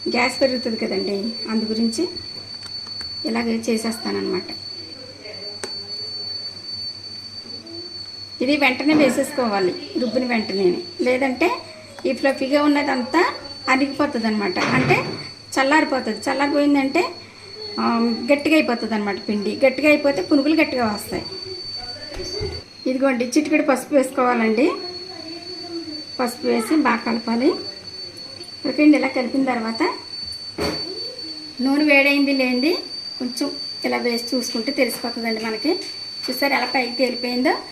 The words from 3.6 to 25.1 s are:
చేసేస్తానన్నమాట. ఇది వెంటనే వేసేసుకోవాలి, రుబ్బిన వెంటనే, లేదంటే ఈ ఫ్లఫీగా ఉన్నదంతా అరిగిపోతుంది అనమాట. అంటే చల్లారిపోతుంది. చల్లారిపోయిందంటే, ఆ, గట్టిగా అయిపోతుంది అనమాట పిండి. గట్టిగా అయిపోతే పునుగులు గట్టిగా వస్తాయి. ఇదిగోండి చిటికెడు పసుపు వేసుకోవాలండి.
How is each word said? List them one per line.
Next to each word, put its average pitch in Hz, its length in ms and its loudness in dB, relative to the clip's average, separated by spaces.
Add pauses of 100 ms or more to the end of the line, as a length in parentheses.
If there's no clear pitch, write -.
చేసేస్తానన్నమాట. 202 800 -2 (4000)
ఇది 294 200 4
వెంటనే 262 380 2
వేసేసుకోవాలి, 240 720 2 (280)
రుబ్బిన 247 320 0
వెంటనే, 196 320 0 (420)
లేదంటే 254 400 2 (600)
ఈ 269 100 2
ఫ్లఫీగా 269 500 2
ఉన్నదంతా 285 540 2 (500)
అరిగిపోతుంది 262 580 2
అనమాట. 214 280 0 (180)
అంటే 302 200 4 (580)
చల్లారిపోతుంది. 269 720 2
చల్లారిపోయిందంటే, 285 760 4 (800)
ఆ, 226 40 2 (460)
గట్టిగా 294 280 6
అయిపోతుంది 226 380 0
అనమాట 202 300 -2
పిండి. 208 260 0 (120)
గట్టిగా 269 280 4
అయిపోతే 294 360 4
పునుగులు 302 320 6
గట్టిగా 262 240 2 (100)
వస్తాయి. - 300 -6 (1600)
ఇదిగోండి 254 360 2
చిటికెడు 294 440 2
పసుపు 262 280 0
వేసుకోవాలండి. 247 720 4 (1500)